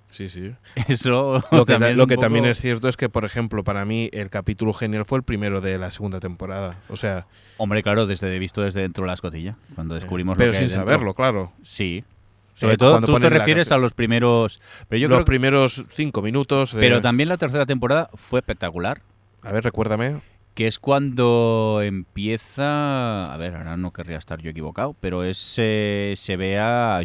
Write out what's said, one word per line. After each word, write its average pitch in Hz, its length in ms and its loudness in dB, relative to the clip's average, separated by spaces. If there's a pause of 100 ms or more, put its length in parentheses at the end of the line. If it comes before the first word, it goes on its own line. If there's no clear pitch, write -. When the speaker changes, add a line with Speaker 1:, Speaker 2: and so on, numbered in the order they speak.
(120)
Speaker 1:
Sí, 95 160 -12
sí. 92 240 -12 (240)
Speaker 2:
<laughs> 113 120 -4
Eso 131 640 0
Speaker 1:
Lo 135 140 8
que 117 80 4
ta-, 120 80 6
Speaker 2:
también 117 120 4
es 123 40 2
Speaker 1:
lo 127 80 8
Speaker 2:
un 131 60 6
Speaker 1:
que 127 60 4
también 117 280 4
Speaker 2:
poco 123 80 4
Speaker 1:
es - 80 -6
cierto 123 280 0
es 120 80 0
que, 123 120 -2
por 110 160 -2
ejemplo, 107 400 -4
para 101 200 -2
mí 113 280 -2
el 101 180 -8
capítulo 107 420 -2
genial 107 320 -4
fue 131 140 -2
el 127 60 -4
primero 101 360 -2
de 95 180 -2
la 92 120 -6
segunda 95 300 -8
temporada. 95 580 -8 (100)
O 101 80 -10
sea 95 300 -4 (300)
Speaker 2:
Hombre, 107 260 -2
claro, 107 240 2
desde, 95 320 -2
visto 95 240 -4
desde 98 200 -2
dentro 95 200 -6
de 92 60 -4
la 90 60 -4
escotilla, 87 420 -8 (180)
cuando 80 220 -8
Speaker 1:
Eh, - 20 -6
Speaker 2:
descubrimos 90 400 -4
Speaker 1:
pero 123 100 6
Speaker 2:
lo 113 40 2
que 98 60 0
hay 127 100 2
Speaker 1:
sin 92 100 -2
Speaker 2:
dentro. 95 140 -2
Speaker 1:
saberlo, 117 220 0
claro. 104 380 -2 (120)
Speaker 2:
Sí. 92 400 -6
Speaker 1:
Eh, - 500 -20
Speaker 2:
Sobre 110 220 2
todo, 127 160 8
Speaker 1:
cuando 113 140 6
Speaker 2:
tú - 80 4
te - 60 6
Speaker 1:
ponen - 120 6
la - 60 6
Speaker 2:
refieres 156 320 2
Speaker 1:
canción. 139 100 4
Speaker 2:
a - 20 4
los 120 120 0
primeros, 117 680 2 (300)
pero 113 100 0
yo 143 80 2
Speaker 1:
Los 127 120 6
Speaker 2:
creo 165 40 2
Speaker 1:
primeros 131 680 2
cinco 147 300 -4
minutos 131 540 0
de 110 60 -2
Speaker 2:
Pero 120 200 4
también 123 300 2
la 180 80 -2
tercera 143 260 0
temporada 131 480 0
fue - 280 -4
espectacular. 90 600 -4 (400)
Speaker 1:
A 107 120 -12
ver, 110 120 0
recuérdame. 113 560 -2 (320)
Speaker 2:
Que 113 140 -2
es 110 120 -4
cuando 120 1040 2
empieza, 110 1500 -4
a 69 60 -12
ver, 85 180 -8
ahora 82 220 -8
no 90 140 -4
querría 82 260 -10
estar 80 240 -12
yo 80 80 -10
equivocado, 80 500 -8
pero 90 240 -4
es, - 320 -6
eh, 104 600 0
se 95 200 -6
ve 95 220 -2
a 113 460 0